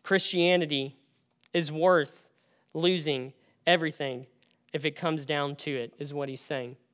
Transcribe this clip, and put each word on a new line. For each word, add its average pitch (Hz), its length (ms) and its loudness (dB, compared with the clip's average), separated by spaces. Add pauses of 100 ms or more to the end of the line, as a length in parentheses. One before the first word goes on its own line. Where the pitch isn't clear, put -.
Christianity 170 920 2 (560)
is 165 180 -2
worth 160 540 2 (500)
losing 151 600 0 (340)
everything 147 580 0 (460)
if 151 140 -6
it 147 100 -2
comes 156 300 -2
down 143 320 -2
to 151 140 -8
it, 123 260 -6
is 143 160 -10
what 143 160 -4
he's 131 100 -10
saying. 131 380 -8 (160)